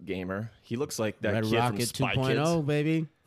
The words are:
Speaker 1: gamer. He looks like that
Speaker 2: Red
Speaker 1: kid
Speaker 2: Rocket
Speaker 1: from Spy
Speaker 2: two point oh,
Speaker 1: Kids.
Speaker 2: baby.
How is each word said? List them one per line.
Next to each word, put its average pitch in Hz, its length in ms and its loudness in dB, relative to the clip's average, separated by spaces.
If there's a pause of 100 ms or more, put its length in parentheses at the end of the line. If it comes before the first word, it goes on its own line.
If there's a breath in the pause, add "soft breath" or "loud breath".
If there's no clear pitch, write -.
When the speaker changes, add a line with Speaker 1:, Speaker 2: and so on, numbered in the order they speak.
Speaker 1:
gamer. 95 460 -4 (100)
He - 140 -8
looks - 240 -4
like 107 220 -2
that 107 120 0
Speaker 2:
Red 110 120 2
Speaker 1:
kid 110 120 0
Speaker 2:
Rocket 117 200 2
Speaker 1:
from 117 100 0
Spy 101 260 -2
Speaker 2:
two 120 60 2
point 131 180 2
oh, 165 200 2
Speaker 1:
Kids. 147 100 0
Speaker 2:
baby. 151 400 0 (200)